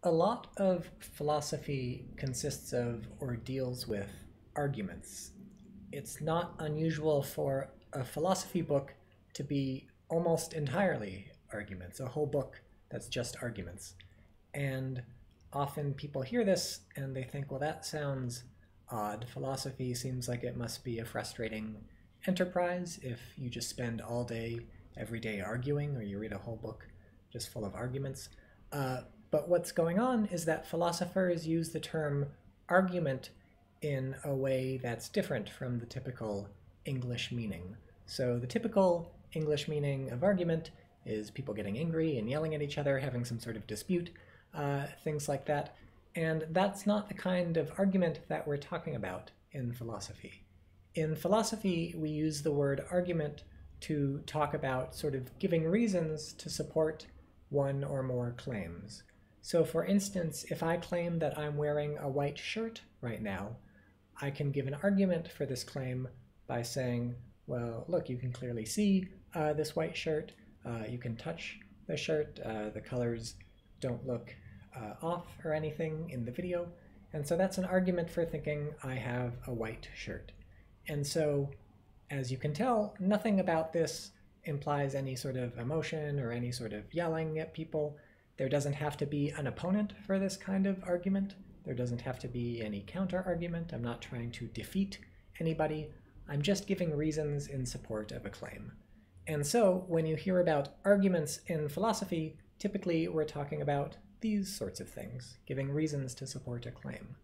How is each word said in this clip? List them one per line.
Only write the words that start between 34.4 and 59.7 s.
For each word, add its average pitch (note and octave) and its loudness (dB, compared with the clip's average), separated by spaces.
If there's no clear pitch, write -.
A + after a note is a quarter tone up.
that's A#2+ -4
different C#3 0
from B2 -4
the A#2 -6
typical A2 -4
English B2 -2
meaning. G2+ -4
So B2 2
the B2 -4
typical F#3+ 4
English D3+ 2
meaning C#3+ 0
of B2 -2
argument E3+ 4
is G#2+ -2
people - -6
getting G2+ -2
angry D#3+ 2
and G#2+ 0
yelling D#3 0
at D3 0
each C#3+ -2
other, C#3 4
having C3 0
some A#2 -2
sort A2+ -6
of G#2 -8
dispute, E3+ 0
uh, C#3+ 0
things D3+ -2
like C#3 0
that. D3 0
And D#3+ 0
that's F#3+ 2
not G#3 4
the - -8
kind F3+ 2
of D3 2
argument F#3 4
that - -2
we're C#3+ 2
talking D3+ -4
about F#2 -6
in B2 -2
philosophy. - -8
In D#3 2
philosophy, F#3 4
we D#3 0
use D3+ 2
the D#3 4
word C#3 4
argument E3+ 2
to C#3+ 2
talk D3 2
about C3 0
sort C#3+ 0
of C3 -4
giving E3+ 4
reasons E3+ 2
to - -12
support D#3 2
one C#3 2
or C#3 0
more B2 0
claims. F2+ -6
So E3 4
for E3 2